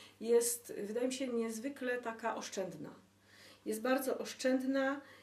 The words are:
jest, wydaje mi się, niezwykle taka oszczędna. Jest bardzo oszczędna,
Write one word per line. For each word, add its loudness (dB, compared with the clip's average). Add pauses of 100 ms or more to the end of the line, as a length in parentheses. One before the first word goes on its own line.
(200)
jest, 4 (100)
wydaje 0
mi -2
się, -2
niezwykle -2
taka -4
oszczędna. -6 (760)
Jest -2
bardzo 2
oszczędna, 2 (220)